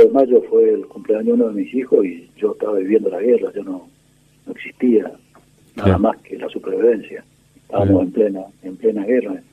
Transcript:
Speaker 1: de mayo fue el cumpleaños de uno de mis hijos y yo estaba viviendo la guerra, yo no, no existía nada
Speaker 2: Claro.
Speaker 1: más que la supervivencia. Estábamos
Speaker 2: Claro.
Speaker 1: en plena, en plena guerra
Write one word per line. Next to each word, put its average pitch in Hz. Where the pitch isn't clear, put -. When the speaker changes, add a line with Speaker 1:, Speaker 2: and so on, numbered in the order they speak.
Speaker 1:
de 110
mayo 123
fue 113
el 98
cumpleaños 110
de 120
uno 113
de 104
mis 117
hijos 127
y 87
yo 104
estaba 107
viviendo 101
la 92
guerra, 104
yo 101
no, -
no -
existía -
nada -
Speaker 2:
Claro. 95
Speaker 1:
más 107
que -
la -
supervivencia. 107
Estábamos 98
Speaker 2:
Claro. 92
Speaker 1:
en 90
plena, 98
en 92
plena 104
guerra -